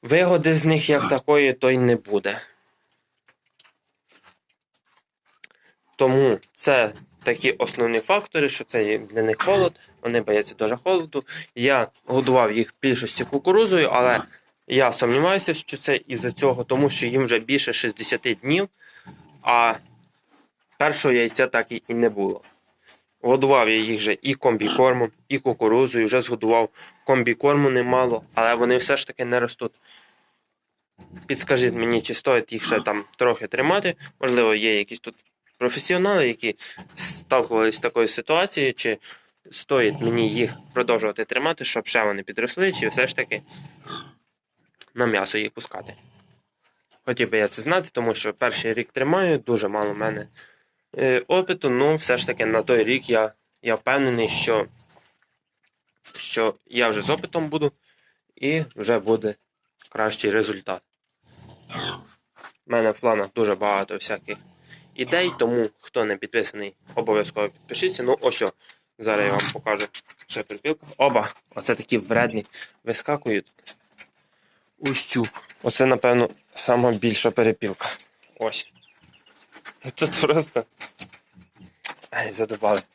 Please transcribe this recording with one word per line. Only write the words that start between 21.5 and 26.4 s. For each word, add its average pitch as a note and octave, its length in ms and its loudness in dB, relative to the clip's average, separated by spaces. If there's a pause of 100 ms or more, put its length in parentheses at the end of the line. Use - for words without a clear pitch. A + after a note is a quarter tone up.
і, A2+ 160 -10
і A#2+ 60 -6
не A#2 160 2
було. G2+ 320 -4 (800)
Годував C3 480 4
я A2 60 2
їх A2 240 0
вже G#2 220 -2
і C#3 120 -2
комбікормом, A#2+ 800 2 (180)
і C#3 100 -4
кукурузою, A#2+ 680 2
вже A#2+ 160 2
згодував A2+ 480 2 (360)